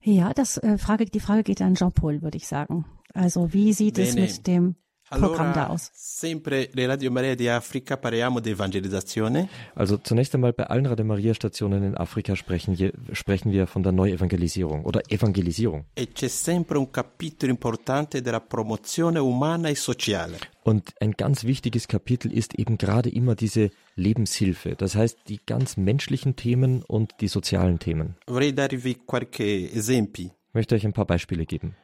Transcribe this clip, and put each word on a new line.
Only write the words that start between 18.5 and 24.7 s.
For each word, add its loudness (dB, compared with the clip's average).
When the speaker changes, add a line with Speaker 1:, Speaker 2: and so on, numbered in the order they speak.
Speaker 2:
umana 0
e 0
sociale. -4
Speaker 3:
Und 0
ein 0
ganz -2
wichtiges -2
Kapitel -2
ist -2
eben 0
gerade 2
immer 2
diese 2
Lebenshilfe. 0